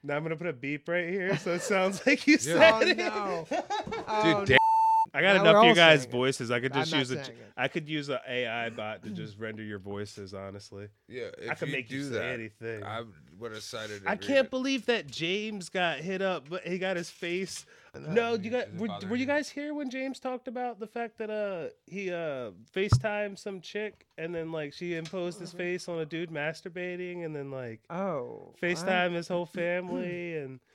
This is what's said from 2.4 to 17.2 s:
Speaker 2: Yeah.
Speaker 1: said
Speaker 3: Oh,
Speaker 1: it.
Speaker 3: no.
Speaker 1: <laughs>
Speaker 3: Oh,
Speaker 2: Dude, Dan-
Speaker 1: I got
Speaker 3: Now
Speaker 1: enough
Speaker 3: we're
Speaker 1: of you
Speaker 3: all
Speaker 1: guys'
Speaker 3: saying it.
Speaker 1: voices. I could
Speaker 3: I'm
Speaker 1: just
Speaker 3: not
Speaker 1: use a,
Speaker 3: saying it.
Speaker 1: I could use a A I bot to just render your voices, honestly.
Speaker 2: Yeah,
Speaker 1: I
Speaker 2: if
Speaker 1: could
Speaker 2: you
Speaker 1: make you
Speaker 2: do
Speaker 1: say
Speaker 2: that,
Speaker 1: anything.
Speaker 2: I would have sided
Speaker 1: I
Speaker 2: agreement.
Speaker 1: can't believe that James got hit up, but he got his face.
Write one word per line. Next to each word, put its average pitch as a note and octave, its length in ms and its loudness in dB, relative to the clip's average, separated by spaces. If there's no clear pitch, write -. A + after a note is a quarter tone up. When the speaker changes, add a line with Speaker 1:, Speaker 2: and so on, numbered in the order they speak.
Speaker 2:
Yeah. A3 400 8
Speaker 1:
said - 20 6
Speaker 3:
Oh, E4+ 60 4
Speaker 1:
it. F4+ 100 4
Speaker 3:
no. G3 520 -2
Speaker 1:
<laughs> D#4+ 140 -2
Speaker 3:
Oh, G#3+ 300 4
Speaker 2:
Dude, - 80 -2
Dan- C3 100 10
Speaker 1:
I - 80 2
got F#3+ 140 6
Speaker 3:
Now F#3+ 60 6
Speaker 1:
enough D#3+ 120 10
Speaker 3:
we're - 40 10
Speaker 1:
of G#3+ 60 12
you A#3+ 60 10
Speaker 3:
all A3+ 40 8
Speaker 1:
guys' D#3+ 260 10
Speaker 3:
saying B2+ 100 -8
it. - 20 -8
Speaker 1:
voices. B2+ 380 0
I A#2+ 100 2
could B2+ 140 -2
Speaker 3:
I'm C#3 60 2
Speaker 1:
just D#3+ 120 -2
Speaker 3:
not D3+ 60 2
Speaker 1:
use B2+ 120 0
a, C3 60 -2
Speaker 3:
saying B2+ 220 -10
it. A2 180 -20
Speaker 1:
I B2+ 120 0
could D3+ 200 -6
use D3+ 220 -4
a C3 180 -2
A B2 180 -2
I A#2 240 -2
bot A2 340 -8
to A2 60 -8
just G#2 280 -10
render A2 240 -8
your G#2+ 160 -8
voices, G2+ 560 -10
honestly. G2 540 -12
Speaker 2:
Yeah, A#2 200 -8
Speaker 1:
I A#2 140 -8
Speaker 2:
if D#3 60 -8
Speaker 1:
could D#3+ 100 -6
Speaker 2:
you D#3 40 -6
Speaker 1:
make B2+ 180 -8
you C3+ 120 -6
Speaker 2:
do C#3+ 80 -8
Speaker 1:
say A#2+ 60 -6
Speaker 2:
that, G#2 180 -4
Speaker 1:
anything. A2+ 500 -10
Speaker 2:
I A2+ 180 -8
would A2+ 140 -10
have G#2+ 100 -10
sided G#2+ 440 -10
Speaker 1:
I F3 60 0
Speaker 2:
agreement. G#3 100 -4
Speaker 1:
can't C4+ 280 2
believe C4 360 -2
that G#3+ 200 0
James F#3 640 -4
got E3+ 300 0
hit F#3 200 -4
up, F3+ 300 -2
but F3 160 -6
he F3+ 120 -2
got F#3 180 -2
his E3+ 140 -4
face. F3+ 540 -6